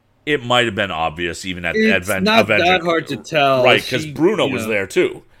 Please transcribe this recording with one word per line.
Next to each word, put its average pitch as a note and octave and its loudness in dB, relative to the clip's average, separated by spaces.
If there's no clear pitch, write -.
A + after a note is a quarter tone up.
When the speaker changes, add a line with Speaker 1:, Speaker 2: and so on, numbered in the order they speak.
Speaker 1:
it D3 0
might A#2+ 2
have G#2+ -2
been G2+ -2
obvious D#2+ -4
even F2+ -6
at E2 -2
the A2 2
Speaker 2:
It's F#2+ 0
Speaker 1:
Advent-, F#2+ -2
Speaker 2:
not A2 4
Speaker 1:
Avenger. G#2+ 2
Speaker 2:
that F3+ 2
hard E3 -2
to C#3 -6
tell. C3+ 0
Speaker 1:
Right, A#2 4
'cause B2+ -4
Speaker 2:
She, D3+ -10
Speaker 1:
Bruno D#3+ 2
Speaker 2:
you - -2
Speaker 1:
was F#2+ -6
Speaker 2:
know. A2 -6
Speaker 1:
there G2+ -2
too. - -2